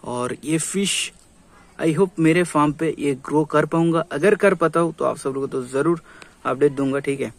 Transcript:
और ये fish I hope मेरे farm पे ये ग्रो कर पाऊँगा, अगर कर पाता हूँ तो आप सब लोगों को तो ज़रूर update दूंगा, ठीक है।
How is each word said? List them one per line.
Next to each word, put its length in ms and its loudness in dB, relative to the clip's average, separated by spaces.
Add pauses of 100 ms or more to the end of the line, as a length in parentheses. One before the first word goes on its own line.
और 400 -6
ये 140 -2
fish 540 -2 (680)
I 140 0
hope 260 0
मेरे 240 4
farm 280 2
पे 280 -2
ये 140 0 (120)
ग्रो 200 2
कर 200 2
पाऊँगा, 460 0
अगर 240 4
कर 180 2
पाता 260 0
हूँ 140 0
तो 120 -4
आप 120 0
सब 120 -6
लोगों 180 -6
को 40 -10
तो 140 -4
ज़रूर 360 -2 (440)
update 260 2
दूंगा, 280 -2
ठीक 220 -4
है। 180 -6